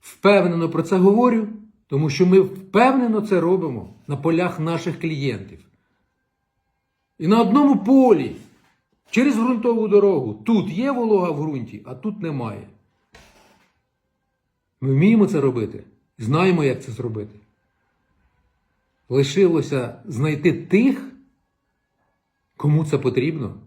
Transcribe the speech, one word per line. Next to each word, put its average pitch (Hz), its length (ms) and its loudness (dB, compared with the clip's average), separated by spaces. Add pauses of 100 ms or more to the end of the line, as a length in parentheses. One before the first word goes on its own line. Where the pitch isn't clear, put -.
Впевнено 175 680 -2
про 160 140 -4
це 196 140 -2
говорю, 220 520 2 (380)
тому 143 240 -2
що 180 160 0
ми 190 140 6
впевнено 233 800 0
це 196 200 0
робимо 160 540 -4 (120)
на 143 100 -6
полях 165 440 -2
наших 165 400 -6
клієнтів. 135 680 -8 (1500)
І 160 80 -6
на 220 160 4
одному 269 340 4
полі, 214 600 4 (760)
через 262 260 2
ґрунтову 226 520 -2
дорогу, 185 460 2
тут 208 360 0
є 247 220 -4
волога 214 380 0
в 143 100 -6
ґрунті, 135 440 -8
а 123 100 -14
тут 208 260 -10
немає. 117 480 -10 (2000)
Ми 135 120 -2
вміємо 196 340 4
це 180 140 -2
робити, 123 440 -4 (340)
знаємо, 160 460 0
як 127 180 -2
це 123 100 -14
зробити. 110 460 -10 (1700)
Лишилося 139 960 0
знайти 151 480 -2
тих, - 600 0 (1400)
кому 151 280 0
це - 140 -2
потрібно 131 560 -4 (120)